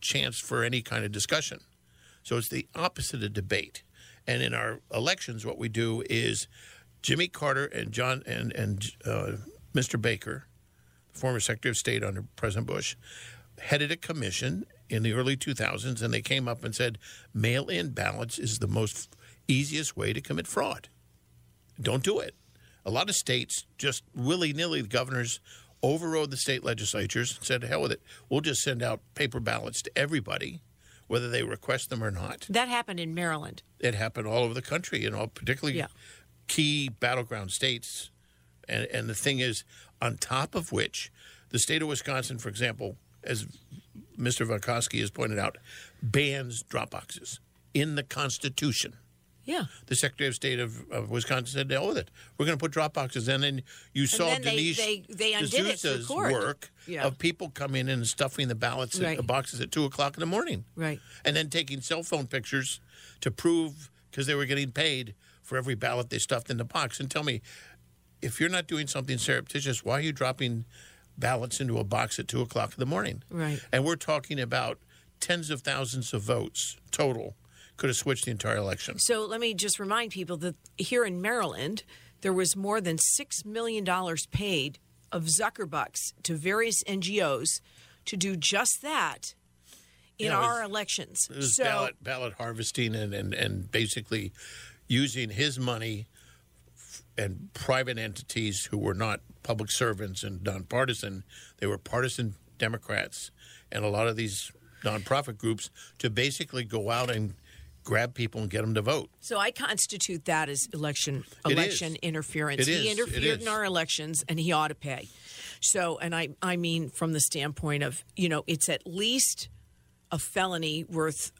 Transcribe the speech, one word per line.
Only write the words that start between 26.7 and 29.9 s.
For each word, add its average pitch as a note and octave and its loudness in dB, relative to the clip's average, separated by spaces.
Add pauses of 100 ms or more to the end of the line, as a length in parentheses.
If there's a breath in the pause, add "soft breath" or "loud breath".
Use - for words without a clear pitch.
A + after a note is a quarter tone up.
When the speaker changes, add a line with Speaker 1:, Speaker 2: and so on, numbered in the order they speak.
Speaker 1:
and - -10
said, B2 2
"Hell C#3 0
with C3+ 2
it. - -4 (280 loud breath)
We'll C#3+ 4
just D3+ 0
send B2 2
out A#2 0 (140)
paper B2+ 0
ballots A2 -2
to - -8